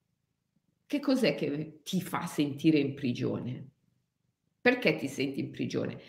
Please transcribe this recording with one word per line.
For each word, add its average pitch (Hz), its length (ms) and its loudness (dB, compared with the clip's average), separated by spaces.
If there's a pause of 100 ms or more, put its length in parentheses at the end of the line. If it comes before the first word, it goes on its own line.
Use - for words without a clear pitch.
(840)
Che 285 140 -2
cos'è 262 360 2
che 151 480 -4
ti 180 180 -2
fa - 240 -4
sentire 151 540 2
in 131 160 0
prigione? 120 720 -4 (920)
Perché 247 360 4
ti 147 120 -4
senti 135 320 -4
in 131 120 -6
prigione? - 580 -4